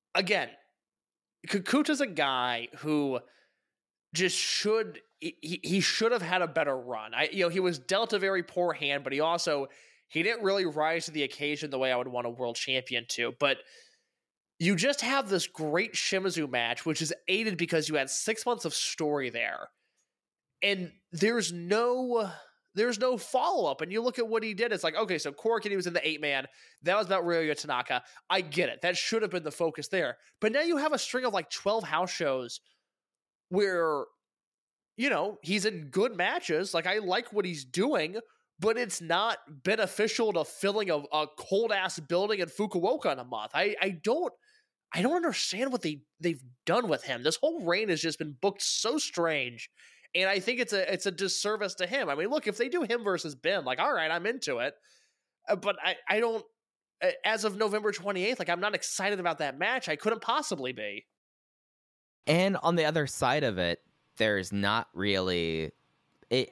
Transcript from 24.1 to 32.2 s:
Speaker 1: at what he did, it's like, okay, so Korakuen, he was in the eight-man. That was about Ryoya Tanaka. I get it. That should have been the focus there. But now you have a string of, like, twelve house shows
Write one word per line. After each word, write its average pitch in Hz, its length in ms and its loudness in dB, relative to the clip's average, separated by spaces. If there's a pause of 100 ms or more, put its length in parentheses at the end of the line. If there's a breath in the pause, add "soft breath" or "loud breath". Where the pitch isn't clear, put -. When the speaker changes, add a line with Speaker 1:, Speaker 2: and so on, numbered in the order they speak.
Speaker 1:
at 233 100 0
what 220 140 0
he 214 120 -4
did, 226 180 0
it's 190 120 -2
like, 160 120 0
okay, 185 220 0
so 147 160 -4
Korakuen, 220 360 0
he 202 60 0
was 180 100 0
in 175 80 -4
the 160 140 0
eight-man. 147 400 -2 (360 loud breath)
That 180 140 4
was 214 80 2
about 180 180 2
Ryoya 165 360 2
Tanaka. 127 420 0 (280 loud breath)
I 185 120 2
get 151 280 0
it. - 120 -8
That 175 140 2
should 226 260 0
have 208 80 0
been 170 140 -4
the 151 80 -6
focus 156 380 -4
there. 156 280 0 (220 soft breath)
But 220 140 2
now 285 80 2
you 339 160 2
have 302 160 2
a 254 40 0
string 254 280 -2
of, 220 80 0
like, 175 180 -2
twelve 214 320 0
house 160 260 0
shows 131 520 -2 (880)